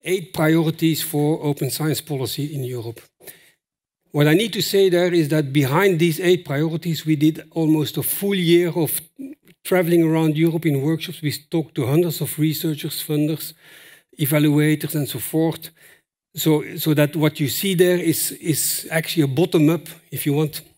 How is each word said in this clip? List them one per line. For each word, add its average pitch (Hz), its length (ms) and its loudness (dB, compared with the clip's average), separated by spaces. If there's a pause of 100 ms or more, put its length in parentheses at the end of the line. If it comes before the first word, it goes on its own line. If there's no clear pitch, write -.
eight 180 300 -4
priorities 160 680 2
for 147 400 -2
open 143 280 -2
science 151 320 -4
policy 143 520 -6
in 139 100 -6
Europe. 120 380 -10 (1080)
What 147 160 2
I 151 60 4
need 202 200 0
to 208 80 -4
say 196 280 4
there 175 240 2
is 160 160 2
that 151 220 0
behind 151 480 2
these 165 200 2
eight 180 260 2
priorities, 160 600 -4
we 156 100 2
did 156 260 2 (100)
almost 156 460 0
a 117 60 -4
full 202 320 -2
year 175 340 4
of 160 320 -2 (640)
traveling 175 400 2
around 160 340 2
Europe 165 280 0
in 143 160 0
workshops. 160 400 -4
We 151 100 -2 (180)
talked 160 260 -4
to 127 120 -2
hundreds 165 340 0
of - 160 -6
researchers, 151 640 -2
funders, 151 520 -4 (680)
evaluators, 151 720 2
and 147 140 -4
so 120 120 -8
forth. 160 500 -2 (640)
So, 151 420 0
so 156 160 0
that 147 220 2
what 151 240 0
you 143 80 0
see 190 260 -2
there 180 240 4
is, 165 360 -2
is - 580 -4
actually 160 320 0
a 139 40 2
bottom-up, 160 600 2 (240)
if - 140 -8
you 147 80 0
want 147 280 -2 (160)